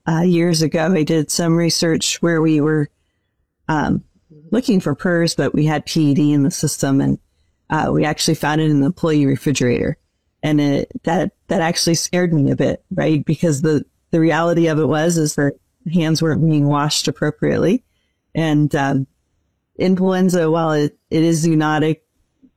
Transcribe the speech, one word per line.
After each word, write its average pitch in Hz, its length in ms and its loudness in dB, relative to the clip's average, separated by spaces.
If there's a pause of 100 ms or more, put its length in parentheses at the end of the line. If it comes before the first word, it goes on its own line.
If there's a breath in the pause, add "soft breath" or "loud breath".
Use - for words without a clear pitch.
Uh, 160 140 0
years 170 400 2
ago, 160 300 0
I 156 120 0
did 156 260 -2
some 165 260 0
research 165 640 -2
where 170 220 0
we 156 180 2
were, 151 300 -2 (800)
um, - 340 -2 (480)
looking 208 300 0
for 147 140 -2
pers, 170 400 0
but 143 200 -2
we 151 100 0
had 151 220 -2
P 151 240 0
E 139 40 2
D 147 180 2
in 147 100 2
the 139 80 0
system, 139 500 -2
and, 139 180 -2 (520)
uh, 156 220 -2
we 151 120 0
actually 151 300 -2
found 151 260 0
it 156 100 2
in 143 100 4
the 139 60 2
employee 151 400 2
refrigerator. 135 680 0 (460)
And 151 180 2
it, 143 320 0 (120)
that, 165 280 -2 (160)
that 175 140 0
actually 170 320 0
scared 175 380 -2
me 139 180 2
a 131 60 -2
bit, - 340 -2
right? 156 340 0
Because 151 380 0
the, 156 220 0 (260)
the 170 100 2
reality 165 480 2
of 151 100 0
it 156 80 0
was, 156 300 0
is 156 180 -2
that 143 240 -2 (340)
hands 160 300 0
weren't 160 240 0
being 151 220 2
washed 143 400 -2
appropriately. 151 760 -2 (500)
And, 151 420 0
um, 139 300 -2 (720)
influenza, 185 720 2
while 160 220 0
it, 147 240 -2 (140)
it 160 140 2
is 165 200 0
zoonotic, 156 560 0 (560)